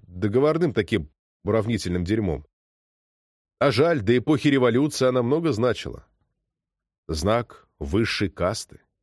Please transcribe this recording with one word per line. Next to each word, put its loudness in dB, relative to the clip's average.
договорным 0
таким -2
уравнительным -2
дерьмом. -2
А 4
жаль, 2
до 2
эпохи 0
революции 2
она 2
много 0
значила. -4
Знак -2
высшей -2
касты. -6